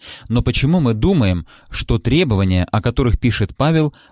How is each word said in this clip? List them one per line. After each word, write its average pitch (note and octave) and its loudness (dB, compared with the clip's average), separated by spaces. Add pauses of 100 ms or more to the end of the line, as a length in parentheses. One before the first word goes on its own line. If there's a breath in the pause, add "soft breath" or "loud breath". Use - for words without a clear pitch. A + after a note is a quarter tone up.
(300 loud breath)
Но A#2+ 0
почему C3+ 0
мы A#2+ 0
думаем, G#2+ 0 (240 loud breath)
что - -4
требования, G2+ 2
о G#2+ 0
которых B2 0
пишет - -2
Павел, D3+ 0 (180 loud breath)